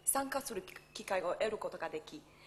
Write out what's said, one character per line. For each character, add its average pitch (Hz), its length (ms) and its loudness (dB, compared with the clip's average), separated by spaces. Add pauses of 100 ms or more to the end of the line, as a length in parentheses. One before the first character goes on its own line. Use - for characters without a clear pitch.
参 269 240 4
加 269 120 0
す - 120 -4
る 185 120 -2 (280)
機 208 120 -8
会 185 180 2
を 175 120 2
得 214 180 2
る 214 40 -2
こ 180 140 -2
と 180 80 -8
が 165 100 -2
で 156 120 -4
き、 151 200 -12 (260)